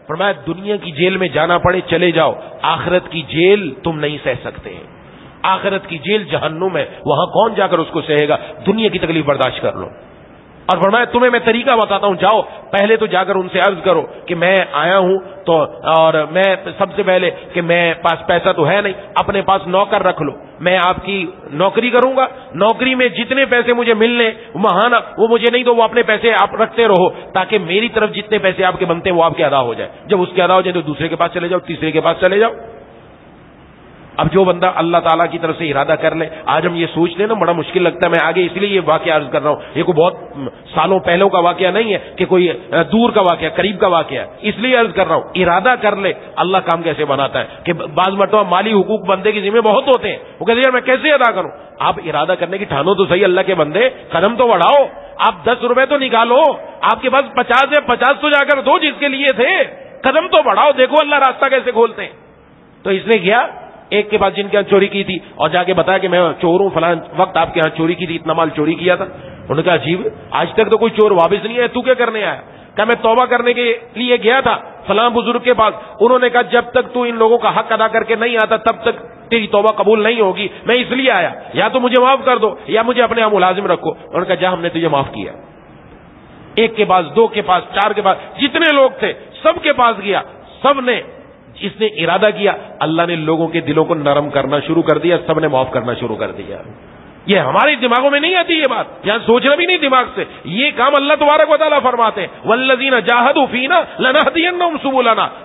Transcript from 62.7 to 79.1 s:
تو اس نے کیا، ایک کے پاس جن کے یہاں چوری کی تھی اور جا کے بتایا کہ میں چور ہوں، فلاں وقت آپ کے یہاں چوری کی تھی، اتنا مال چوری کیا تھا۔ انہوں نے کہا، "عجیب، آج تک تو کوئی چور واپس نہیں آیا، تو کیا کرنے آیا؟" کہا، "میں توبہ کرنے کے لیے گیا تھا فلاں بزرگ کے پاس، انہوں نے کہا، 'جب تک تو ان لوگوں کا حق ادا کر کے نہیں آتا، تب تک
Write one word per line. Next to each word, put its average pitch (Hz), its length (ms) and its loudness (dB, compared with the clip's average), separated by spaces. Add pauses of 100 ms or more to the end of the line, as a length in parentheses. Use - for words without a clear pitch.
تو - 60 -4
اس 190 160 0
نے 220 140 2
کیا، 190 200 2 (500)
ایک 208 220 -2
کے 214 60 2
پاس 196 180 0
جن 202 120 -6
کے 202 100 -2
یہاں 202 120 0
چوری 202 180 4
کی 196 160 -4
تھی 185 160 -6 (160)
اور 156 140 0
جا 175 140 0
کے 180 100 0
بتایا 180 240 2
کہ 190 100 -2
میں 175 120 2 (220)
چور 175 180 2
ہوں، 196 140 2
فلاں 165 220 0 (220)
وقت 180 200 0
آپ 160 160 0
کے 175 60 -2
یہاں 156 180 0
چوری 160 160 0
کی 175 120 -6
تھی، 165 100 -6
اتنا 160 180 -4
مال 165 220 0
چوری 156 180 0
کیا 175 220 0
تھا۔ 180 80 -6
انہوں - 520 -10
نے 156 60 0
کہا، 175 120 2
"عجیب، 160 340 -2 (240)
آج 160 220 -2
تک 220 160 0
تو 220 80 4
کوئی 220 140 0
چور 214 200 2
واپس 180 340 2
نہیں 233 120 -6
آیا، 240 160 0
تو 247 80 -2
کیا 254 120 0
کرنے 233 300 -2
آیا؟" 151 180 -6 (340)
کہا، 208 100 0
"میں 233 160 2
توبہ 233 240 4
کرنے 240 280 0
کے 233 240 -2 (160)
لیے 240 300 0
گیا 247 180 4
تھا 240 160 0 (300)
فلاں 214 220 2
بزرگ 233 300 0
کے 240 140 2
پاس، 214 200 2 (260)
انہوں 240 200 4
نے 247 100 2
کہا، 240 120 2
'جب 240 200 0 (100)
تک 247 220 -2
تو 247 80 -2
ان 240 140 -2
لوگوں 226 220 4
کا 214 220 0
حق 226 120 -4
ادا 220 160 2
کر 220 160 0
کے 220 120 -2
نہیں 233 200 -2
آتا، 220 220 0
تب 226 240 -2
تک - 480 -6